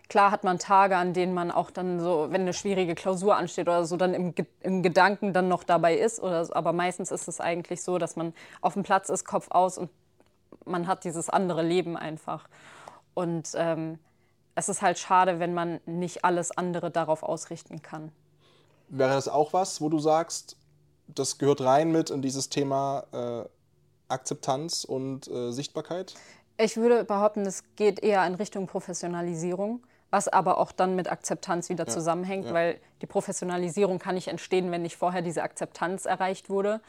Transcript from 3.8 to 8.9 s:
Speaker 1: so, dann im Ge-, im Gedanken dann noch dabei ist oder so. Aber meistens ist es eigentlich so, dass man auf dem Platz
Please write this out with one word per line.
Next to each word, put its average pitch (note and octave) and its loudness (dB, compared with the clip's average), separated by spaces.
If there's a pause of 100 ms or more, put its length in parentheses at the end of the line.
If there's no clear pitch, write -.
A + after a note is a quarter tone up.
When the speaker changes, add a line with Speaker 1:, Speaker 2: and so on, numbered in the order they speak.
Speaker 1:
so, F3 -4
dann F3+ 2
im F3 -2
Ge-, E3+ -4 (140)
im F#3 0
Gedanken F#3+ 4
dann F#3 4
noch F3+ 0
dabei E3+ 4
ist - 0
oder E3+ 0
so. - -8
Aber E3 0
meistens F3 -2
ist - -6
es - -10
eigentlich E3+ -4
so, F3+ -2
dass E3 -2
man E3 -4 (260)
auf F3 0
dem G3+ -2
Platz F#3+ 2